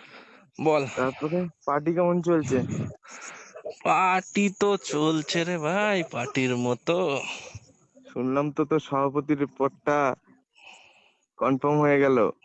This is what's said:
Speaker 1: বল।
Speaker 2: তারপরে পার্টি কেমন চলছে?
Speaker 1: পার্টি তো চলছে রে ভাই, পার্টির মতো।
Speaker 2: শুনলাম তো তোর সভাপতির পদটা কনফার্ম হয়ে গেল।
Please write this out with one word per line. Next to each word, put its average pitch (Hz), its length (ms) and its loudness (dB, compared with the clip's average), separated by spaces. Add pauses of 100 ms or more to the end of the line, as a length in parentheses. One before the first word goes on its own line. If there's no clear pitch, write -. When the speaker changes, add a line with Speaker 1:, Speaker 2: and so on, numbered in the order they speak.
(600)
Speaker 1:
বল। 147 340 2
Speaker 2:
তারপরে 151 520 -2 (180)
পার্টি 151 280 0
কেমন 175 280 2
চলছে? 147 400 2 (1200)
Speaker 1:
পার্টি 185 680 2 (100)
তো 202 180 4
চলছে 156 680 0
রে 175 140 -2
ভাই, 185 540 0
পার্টির 123 460 -2
মতো। 139 640 0 (920)
Speaker 2:
শুনলাম 139 380 0
তো 147 140 -2
তোর 156 140 0
সভাপতির 139 680 0 (100)
পদটা 139 580 0 (1200)
কনফার্ম 135 420 0
হয়ে 143 200 4
গেল। 131 300 4 (160)